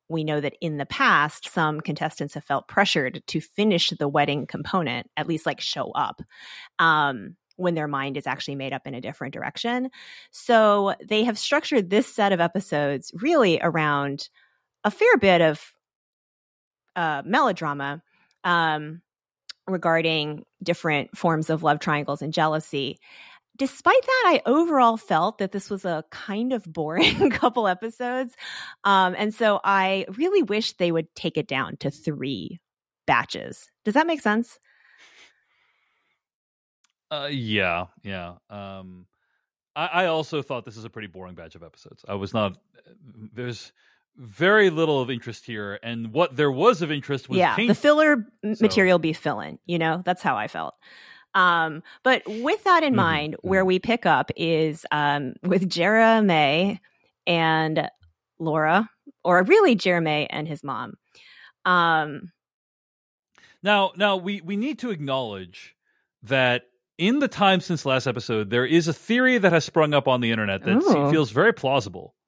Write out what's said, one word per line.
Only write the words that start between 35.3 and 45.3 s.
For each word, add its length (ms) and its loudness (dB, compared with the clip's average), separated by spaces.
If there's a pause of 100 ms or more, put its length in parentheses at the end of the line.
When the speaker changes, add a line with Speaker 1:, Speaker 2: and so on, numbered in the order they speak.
Speaker 2:
Uh, 220 -6
yeah, 540 -2 (180)
yeah. 300 -10 (160)
Um, 560 -16 (680)
I, 120 -4
I 200 0
also 360 -2
thought 220 -8
this 120 -18
is 80 -16
a 60 -16
pretty 180 -12
boring 260 -18
batch 200 -18
of 80 -20
episodes. 440 -20
I 80 -6
was 200 -4
not, 240 0 (760)
there's 400 -12 (460)
very 520 4
little 320 2
of 80 -4
interest 340 -10